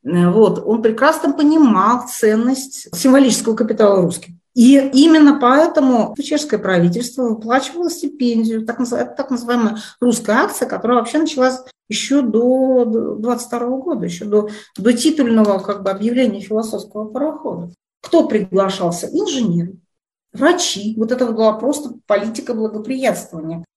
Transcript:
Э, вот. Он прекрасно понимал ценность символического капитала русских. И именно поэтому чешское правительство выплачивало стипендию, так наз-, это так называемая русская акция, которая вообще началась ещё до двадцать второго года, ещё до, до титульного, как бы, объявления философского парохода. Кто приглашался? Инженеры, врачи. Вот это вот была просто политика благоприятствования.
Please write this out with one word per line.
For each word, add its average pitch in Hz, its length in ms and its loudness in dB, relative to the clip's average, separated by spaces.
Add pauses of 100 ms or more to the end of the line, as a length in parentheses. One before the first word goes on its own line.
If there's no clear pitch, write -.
Э, 175 260 2
вот. 190 360 4
Он 220 160 0
прекрасно 277 520 0
понимал 247 760 4
ценность 233 840 -2
символического 254 640 2
капитала 214 460 2
русских. - 340 -4 (180)
И 254 240 8
именно 277 640 6
поэтому 262 800 2
чешское 285 380 -4
правительство 185 640 0
выплачивало 262 680 -2
стипендию, 226 760 -2
так 233 140 -8
наз-, 240 120 -4
это 247 240 -4
так 269 140 -6
называемая 240 480 -2 (240)
русская 240 380 0
акция, 302 280 -2
которая 220 300 -2
вообще 233 220 -2
началась 262 400 0 (280)
ещё 269 340 -2
до 254 640 2 (360)
двадцать 233 280 -4
второго 247 340 -6
года, 262 240 -6
ещё 180 200 -10
до, 208 240 0 (280)
до 220 140 2
титульного, 233 680 2
как 196 240 -8
бы, 196 60 -2
объявления 214 520 -2
философского 214 640 -8
парохода. 233 680 -8 (300)
Кто - 260 2
приглашался? 190 800 -2
Инженеры, 220 680 -2 (580)
врачи. 220 640 -2
Вот 220 160 -2
это 247 140 -2
вот 220 80 -4
была 220 180 2
просто 285 380 -6 (160)
политика 214 460 -4
благоприятствования. 214 1120 -6 (140)